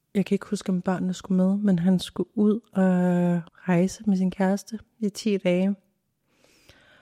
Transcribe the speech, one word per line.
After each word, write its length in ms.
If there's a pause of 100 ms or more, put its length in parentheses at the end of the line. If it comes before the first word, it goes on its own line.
(160)
jeg 100
kan 100
ikke 140
huske, 200
om 120
børnene 320
skulle 300
med, 140
men 220
han 200
skulle 380
ud 220 (120)
og 120 (840)
rejse 380
med 120
sin 140
kæreste 480 (200)
i 100
ti 280
dage. 380 (1300)